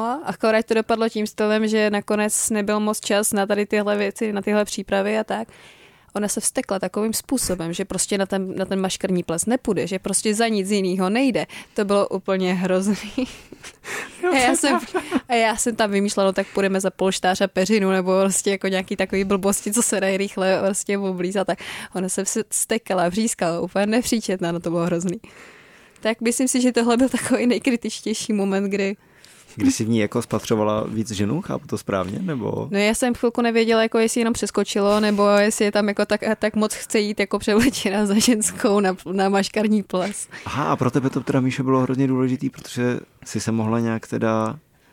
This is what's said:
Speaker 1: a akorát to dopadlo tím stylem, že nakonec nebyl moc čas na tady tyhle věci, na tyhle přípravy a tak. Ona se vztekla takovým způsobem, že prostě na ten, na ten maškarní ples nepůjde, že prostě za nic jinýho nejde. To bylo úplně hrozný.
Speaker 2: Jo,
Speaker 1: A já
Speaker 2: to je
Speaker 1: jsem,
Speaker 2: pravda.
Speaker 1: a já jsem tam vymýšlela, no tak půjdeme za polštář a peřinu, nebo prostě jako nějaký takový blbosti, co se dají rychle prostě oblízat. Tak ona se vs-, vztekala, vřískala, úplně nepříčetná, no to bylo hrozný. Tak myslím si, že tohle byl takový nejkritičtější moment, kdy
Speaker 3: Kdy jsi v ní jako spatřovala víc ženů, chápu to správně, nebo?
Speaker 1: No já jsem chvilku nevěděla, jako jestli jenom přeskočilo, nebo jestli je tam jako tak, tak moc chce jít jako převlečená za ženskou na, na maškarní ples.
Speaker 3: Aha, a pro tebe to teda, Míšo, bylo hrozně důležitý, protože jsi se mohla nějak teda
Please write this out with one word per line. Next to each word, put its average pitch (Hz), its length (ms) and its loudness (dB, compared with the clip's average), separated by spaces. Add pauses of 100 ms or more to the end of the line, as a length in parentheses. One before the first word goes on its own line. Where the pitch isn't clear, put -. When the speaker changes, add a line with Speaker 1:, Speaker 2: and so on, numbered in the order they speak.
Speaker 1:
a 247 200 -4
akorát 220 420 0
to 208 80 0
dopadlo 226 340 2
tím 214 180 -2
stylem, 214 420 0
že 214 220 4
nakonec 208 600 0
nebyl 214 300 0
moc 214 200 -2
čas 208 320 0
na 196 140 2
tady 208 200 0
tyhle 208 300 0
věci, 208 360 -2
na 202 100 -4
tyhle 208 220 2
přípravy 202 540 -2
a 220 60 -2
tak. 214 240 -6 (680)
Ona 202 140 -2
se 220 120 -4
vztekla - 380 -4
takovým 208 340 -2
způsobem, 170 600 -4
že 190 120 -4
prostě 190 340 -2
na 190 80 0
ten, 190 300 -4
na 190 80 -4
ten 190 160 -2
maškarní 185 420 0
ples 165 240 -4
nepůjde, 214 400 0
že 185 120 -4
prostě 202 360 -2
za 226 140 2
nic 202 220 0
jinýho 190 400 2
nejde. 233 360 2 (280)
To 214 100 0
bylo 202 240 2
úplně 190 460 0
hrozný. 185 420 2 (1300)
Speaker 2:
Jo, 349 100 0
Speaker 1:
A 269 40 4
já 254 100 4
Speaker 2:
to 254 40 4
je 302 60 2
Speaker 1:
jsem, 302 240 2
Speaker 2:
pravda. 320 200 -4 (280)
Speaker 1:
a 247 60 2
já 226 220 4
jsem 226 200 -2
tam 220 140 2
vymýšlela, 202 360 2
no 190 60 4
tak 196 220 -2
půjdeme 190 260 0
za 190 100 0
polštář 185 500 0
a 196 80 2
peřinu, 190 420 2
nebo 190 300 4
prostě 196 300 2
jako 190 180 -2
nějaký 190 280 -2
takový 190 280 0
blbosti, 196 480 0
co 240 100 2
se 208 180 0
dají 196 160 2
rychle 190 500 0
prostě 202 320 -2
oblízat. 190 480 -2
Tak 185 120 -2 (360)
ona 185 140 -2
se 190 140 -2
vs-, 208 260 -2
vztekala, 180 600 0
vřískala, 180 520 0
úplně 196 260 0
nepříčetná, 214 680 -2
no 170 80 -4
to 170 100 -4
bylo 170 140 0
hrozný. 175 360 -2 (800)
Tak 220 200 -2
myslím 240 280 0
si, 254 120 0
že 247 120 4
tohle 233 240 2
byl 254 120 4
takový 240 380 0
nejkritičtější 226 840 -2
moment, 196 380 0
kdy 202 260 -2 (600)
Speaker 3:
Kdy 262 160 2
jsi 120 120 -4
v 107 40 -2
ní 113 100 2
jako 107 240 0
spatřovala 107 680 0
víc 110 220 -4
ženů, 104 320 -2
chápu 135 240 -6
to 110 120 -4
správně, 95 440 -4
nebo? 113 480 -4
Speaker 1:
No 196 80 -2
já 208 160 2
jsem 240 200 0
chvilku 240 280 -2
nevěděla, 226 400 2
jako 226 160 0
jestli 226 220 2
jenom 233 140 0
přeskočilo, 208 680 0
nebo 208 280 2
jestli 208 360 4
je 208 80 2
tam 208 160 2
jako 208 180 0
tak, 214 140 0 (180)
tak 220 180 -2
moc 214 180 0
chce - 240 -2
jít 208 220 0
jako 202 180 -2
převlečená 214 680 2
za 202 120 2
ženskou 214 600 2
na, 185 160 2 (160)
na 196 160 2
maškarní 202 540 2
ples. 190 460 -4 (160)
Speaker 3:
Aha, 143 200 -4
a 156 120 2
pro 120 140 2
tebe 135 200 2
to 135 100 -2
teda, 135 200 0
Míšo, 131 240 0
bylo 131 160 4
hrozně 127 260 2
důležitý, 127 440 0
protože - 500 -4 (240)
jsi - 160 -6
se 117 120 -2
mohla 113 280 0
nějak 113 260 -2
teda 110 520 0 (340)